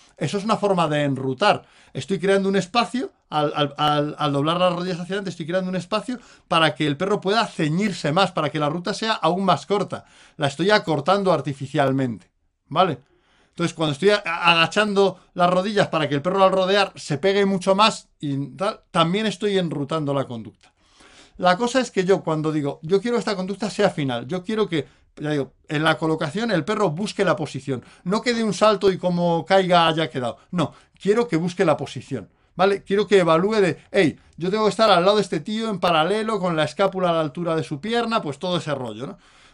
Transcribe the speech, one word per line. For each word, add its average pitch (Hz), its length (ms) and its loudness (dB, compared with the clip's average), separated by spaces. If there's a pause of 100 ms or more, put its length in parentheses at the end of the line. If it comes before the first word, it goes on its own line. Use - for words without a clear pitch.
(160)
Eso 175 200 -4
es 190 80 -6
una 214 120 0
forma 185 320 0
de 147 160 0
enrutar. 135 600 0 (300)
Estoy 185 240 -4
creando 190 300 2
un 196 80 0
espacio, 233 540 -2 (200)
al, 151 240 0
al, 143 240 -2
al, 147 400 0
al 151 140 -2
doblar 151 260 0
las 180 160 2
rodillas 175 260 -4
hacia 180 140 -8
adelante, 196 160 -6
estoy 170 160 -10
creando 180 240 -2
un 185 60 -4
espacio 214 420 -6 (280)
para 160 280 2
que 151 120 -2
el 143 120 -2
perro 196 220 -2
pueda 208 260 0
ceñirse 170 640 -2
más, 185 200 2
para 151 180 -2
que 156 80 -6
la 147 100 0
ruta 175 240 -6
sea 220 200 -4
aún 180 340 0
más 170 180 0
corta. 185 400 -4 (320)
La 156 120 -2
estoy 180 220 0
acortando 185 640 2
artificialmente, 135 1000 -2 (380)
¿vale? 165 300 2 (520)
Entonces, 165 240 -4
cuando 156 180 -2
estoy 185 180 2
a-, 208 60 4
agachando 180 1000 2 (160)
las 175 160 4
rodillas 185 380 2
para 156 200 -2
que 139 60 -2
el 143 80 -2
perro 190 200 0
al 190 100 6
rodear 190 440 0
se 147 220 -6
pegue 196 260 2
mucho 190 300 0
más 208 340 2 (100)
y 139 380 -6
tal, 202 240 -4 (100)
también 180 360 0
estoy 202 320 -2
enrutando 147 560 -4
la 135 100 -2
conducta. - 480 -14 (640)
La 180 200 2
cosa 240 240 0
es 247 100 -4
que 185 140 0
yo 185 180 2
cuando 156 300 -2
digo, 143 300 -4
"Yo 190 180 2
quiero 240 160 -2
que 226 40 0
esta 202 160 -4
conducta 190 340 -6
sea 196 200 2
final, 127 360 -4
yo 180 160 -6
quiero 214 260 -2
que", 156 180 -2 (300)
ya 147 140 -6
digo, 139 220 -4 (160)
en 151 160 -2
la 156 140 2
colocación 160 520 -2
el 165 140 0
perro 208 260 0
busque 196 340 -4
la 190 120 2
posición, 135 480 -6 (200)
no 208 180 -2
que 240 120 0
dé 226 100 -2
un 208 100 0
salto 202 360 4
y 175 80 -2
como 175 460 0
caiga 175 420 4
haya 160 240 0
quedado, 123 280 -6 (120)
no, 170 220 -2 (280)
quiero 226 280 2
que 170 80 -2
busque 175 280 0
la 151 120 4
posición, 127 540 -10 (240)
¿vale? 196 300 2
Quiero 196 220 0
que 202 120 6
evalúe 175 420 4
de, 185 180 2 (120)
"Hey, 185 280 2 (180)
yo 170 140 -4
tengo 214 140 0
que 208 60 4
estar 220 200 4
al 175 140 6
lado 208 120 4
de 208 60 2
este 185 180 -4
tío 220 280 -6
en 202 120 -4
paralelo, 190 580 0
con 180 180 -2
la 156 80 2
escápula 185 460 0
a - 20 0
la 165 80 0
altura 165 360 -4
de 151 80 -2
su 147 160 -8
pierna", 226 420 -2
pues 147 160 -8
todo 180 200 -2
ese 147 160 -4
rollo, 120 320 -8
¿no? 196 120 -14 (360)